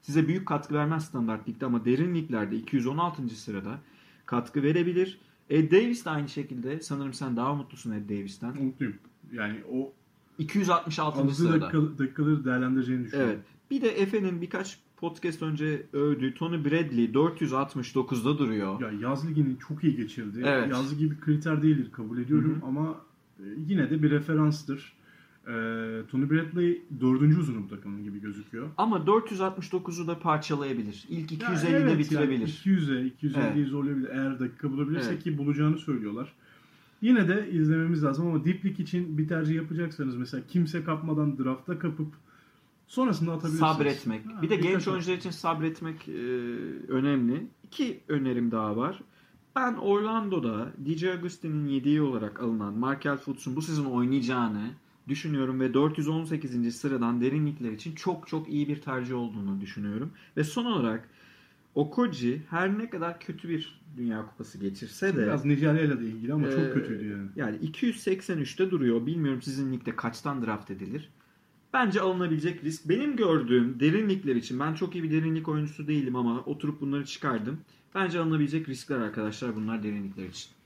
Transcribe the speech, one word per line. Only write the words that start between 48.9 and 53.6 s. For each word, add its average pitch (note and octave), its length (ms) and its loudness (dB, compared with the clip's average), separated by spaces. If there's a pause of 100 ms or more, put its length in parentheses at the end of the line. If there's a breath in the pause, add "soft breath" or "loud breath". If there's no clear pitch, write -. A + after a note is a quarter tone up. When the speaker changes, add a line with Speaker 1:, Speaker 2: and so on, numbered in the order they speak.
Speaker 1:
Ben B3 180 0
Orlando'da G3+ 1040 0
D D3+ 200 -2
J F#3 160 0
Agustin'in E3+ 540 -4
yedeği C#3 340 2
olarak A#2 400 -2
alınan A2 320 0
Markel C3+ 440 -2
Fultz'un C3 380 -6
bu D#3 60 -2